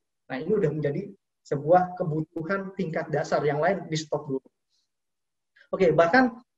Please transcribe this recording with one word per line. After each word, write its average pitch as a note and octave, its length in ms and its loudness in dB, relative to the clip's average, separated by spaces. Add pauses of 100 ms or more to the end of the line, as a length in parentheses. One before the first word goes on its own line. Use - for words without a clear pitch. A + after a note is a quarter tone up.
(300)
Nah, C3+ 120 -6
ini E3+ 160 -2
udah F3 160 2
menjadi D3+ 360 -4 (360)
sebuah F3 520 2
kebutuhan E3 800 -4
tingkat D#3+ 360 -4
dasar, D#3 320 -2
yang D3 160 0
lain F3 280 0
di D#3 80 -4
stop D3+ 320 -6
dulu. C3+ 160 -6 (1300)
Oke, F3 200 4
bahkan A#3 440 4 (200)